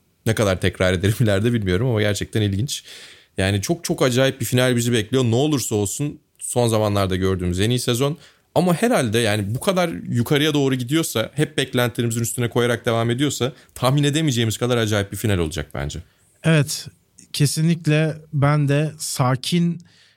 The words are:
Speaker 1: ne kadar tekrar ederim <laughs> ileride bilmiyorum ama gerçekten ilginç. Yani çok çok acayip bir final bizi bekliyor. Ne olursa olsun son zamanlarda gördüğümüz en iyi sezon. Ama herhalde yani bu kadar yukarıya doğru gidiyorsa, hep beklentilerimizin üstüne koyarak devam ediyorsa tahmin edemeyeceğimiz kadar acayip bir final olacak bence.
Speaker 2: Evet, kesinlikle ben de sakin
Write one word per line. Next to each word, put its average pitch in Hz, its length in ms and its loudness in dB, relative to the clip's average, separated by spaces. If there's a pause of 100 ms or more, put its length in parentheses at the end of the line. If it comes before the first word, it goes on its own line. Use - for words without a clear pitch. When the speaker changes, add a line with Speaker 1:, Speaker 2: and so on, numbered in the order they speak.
(260)
Speaker 1:
ne 110 100 0
kadar 95 260 2
tekrar 92 320 2
ederim 95 240 0
<laughs> - 40 -2
ileride 107 320 2
bilmiyorum 101 340 0
ama 110 140 0
gerçekten 104 400 -2
ilginç. 104 420 -2 (540)
Yani 98 240 0
çok 170 220 -4
çok 165 180 -4
acayip 131 400 2
bir 113 40 -2
final 127 300 2
bizi 120 160 0
bekliyor. 120 320 0
Ne 113 120 2
olursa 139 400 0
olsun - 440 -4 (200)
son 123 280 0
zamanlarda 101 480 0
gördüğümüz 90 440 0
en 107 100 2
iyi 123 100 0
sezon. 131 380 -2 (380)
Ama 175 180 4
herhalde 156 460 0
yani 107 360 0
bu 135 40 -6
kadar 180 300 0
yukarıya 143 640 0
doğru 135 220 2
gidiyorsa, 127 600 -2
hep 151 220 -2
beklentilerimizin 120 640 -2
üstüne 117 280 -2
koyarak 120 360 0
devam 117 240 0
ediyorsa 127 440 -2 (220)
tahmin 135 280 2
edemeyeceğimiz 135 540 0
kadar 123 200 0
acayip 104 340 0
bir 104 60 -8
final 101 200 0
olacak 78 360 -2
bence. 73 260 -6 (440)
Speaker 2:
Evet, 156 440 0 (460)
kesinlikle 156 840 0 (160)
ben 143 340 2
de 143 300 0
sakin 170 840 -2 (360)